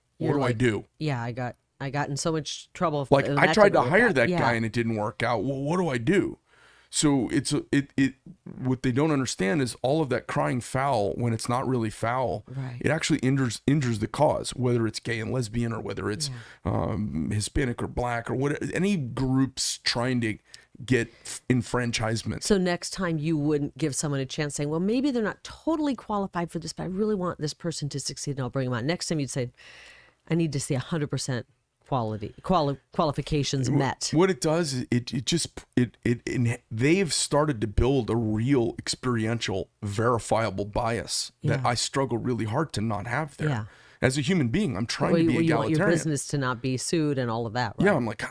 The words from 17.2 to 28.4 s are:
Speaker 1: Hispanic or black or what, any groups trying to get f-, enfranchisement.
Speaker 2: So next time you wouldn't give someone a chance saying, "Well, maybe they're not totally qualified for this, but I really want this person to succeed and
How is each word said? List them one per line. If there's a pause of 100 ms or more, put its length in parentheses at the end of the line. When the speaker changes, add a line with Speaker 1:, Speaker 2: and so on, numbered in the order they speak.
Speaker 1:
Hispanic
or
black
or
what, (160)
any
groups
trying
to (480)
get (120)
f-,
enfranchisement.
Speaker 2:
So
next
time
you
wouldn't
give
someone
a
chance
saying,
"Well,
maybe
they're
not
totally
qualified
for
this,
but
I
really
want
this
person
to
succeed
and